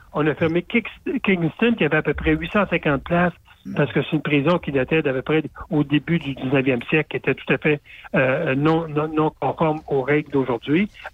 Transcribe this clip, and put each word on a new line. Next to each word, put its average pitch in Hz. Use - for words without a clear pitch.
On 151
a 147
fermé 165
Kings-, -
Kingston, 190
qui 190
avait 156
à 151
peu 147
près 160
huit 165
cent 202
cinquante 151
places, 175
parce 147
que 156
c'est -
une 143
prison 151
qui 170
datait 139
d'à 143
peu 131
près 156
au 147
début 147
du 139
dix-neuvième 131
siècle, 156
qui -
était 135
tout -
à 135
fait, 151
euh, 139
non, 160
non, 147
non 156
conforme 156
aux 143
règles 147
d'aujourd'hui. 139